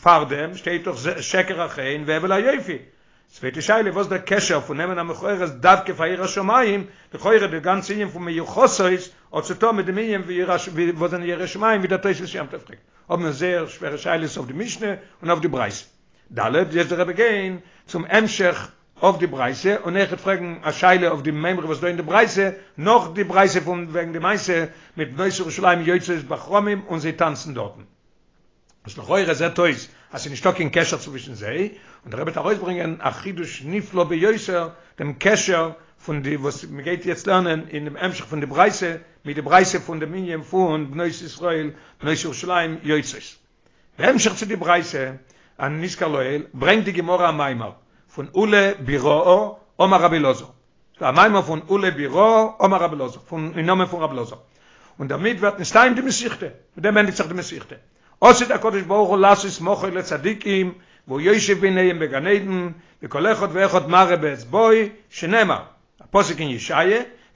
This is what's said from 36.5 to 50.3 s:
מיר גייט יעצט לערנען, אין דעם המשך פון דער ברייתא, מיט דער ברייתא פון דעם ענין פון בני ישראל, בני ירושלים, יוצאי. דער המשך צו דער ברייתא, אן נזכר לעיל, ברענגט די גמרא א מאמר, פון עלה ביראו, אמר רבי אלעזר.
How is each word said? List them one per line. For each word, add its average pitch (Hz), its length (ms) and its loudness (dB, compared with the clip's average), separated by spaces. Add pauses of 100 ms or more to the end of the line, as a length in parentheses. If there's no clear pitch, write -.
מיר 143 200 -14
גייט 175 220 -6
יעצט 175 200 -6
לערנען, 180 340 2 (100)
אין 151 140 -8
דעם 147 120 -10
המשך 180 280 -6
פון 151 160 -6
דער 143 80 -4
ברייתא, 170 480 2 (280)
מיט 143 120 -8
דער 151 80 -6
ברייתא 185 340 6
פון 160 220 -8
דעם 156 140 -8
ענין 170 280 -6
פון 156 480 0
בני 160 140 -4
ישראל, 165 640 -4 (300)
בני 151 120 -2 (120)
ירושלים, 165 580 -2
יוצאי. 147 380 -2 (800)
דער 196 100 4
המשך 220 280 4
צו 214 100 -6
דער 208 100 -4
ברייתא, 160 560 0 (480)
אן 147 200 -4
נזכר 175 280 -4
לעיל, 139 340 -2 (120)
ברענגט 175 300 2
די 196 80 -4
גמרא 175 360 0
א 160 40 2
מאמר, 131 380 -4 (440)
פון 143 120 -8 (160)
עלה 202 360 4
ביראו, 151 800 4 (240)
אמר 190 200 6
רבי 165 140 4
אלעזר. 135 300 2 (540)